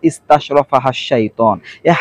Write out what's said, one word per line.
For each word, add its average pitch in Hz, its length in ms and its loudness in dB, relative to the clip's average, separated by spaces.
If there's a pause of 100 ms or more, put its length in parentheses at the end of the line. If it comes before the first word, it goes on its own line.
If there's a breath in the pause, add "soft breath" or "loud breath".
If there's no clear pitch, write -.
ইস্তাশরাফাহা 143 920 0
শাইতান।" 110 640 -2 (280 loud breath)
এই 165 160 2